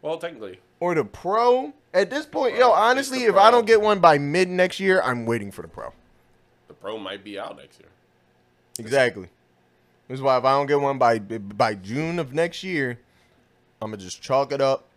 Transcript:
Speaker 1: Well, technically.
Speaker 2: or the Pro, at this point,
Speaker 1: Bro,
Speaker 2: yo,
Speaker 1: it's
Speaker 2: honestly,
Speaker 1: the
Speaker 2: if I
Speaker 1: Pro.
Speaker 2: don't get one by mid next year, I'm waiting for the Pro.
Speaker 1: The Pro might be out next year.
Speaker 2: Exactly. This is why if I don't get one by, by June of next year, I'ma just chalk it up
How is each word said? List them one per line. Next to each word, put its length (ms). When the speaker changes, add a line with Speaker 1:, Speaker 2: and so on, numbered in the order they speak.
Speaker 1:
Well, 160
technically. 420
Speaker 2:
or 140
the 100
Pro, 720
at 160
this 160
point, 300
Speaker 1:
Bro, 60
Speaker 2:
yo, 100
Speaker 1:
it's 100
Speaker 2:
honestly, 400
Speaker 1:
the 60
Speaker 2:
if 100
I 60
Speaker 1:
Pro. 160
Speaker 2:
don't 80
get 160
one 160
by 200
mid 300
next 320
year, 220
I'm 240
waiting 240
for 100
the 80
Pro. 240
Speaker 1:
The 60
Pro 240
might 240
be 160
out 200
next 220
year. 100
Speaker 2:
Exactly. 500
This 80
is 60
why 160
if 60
I 80
don't 140
get 140
one 160
by, 220
by 560
June 440
of 140
next 320
year, 340
I'ma 140
just 260
chalk 300
it 100
up 240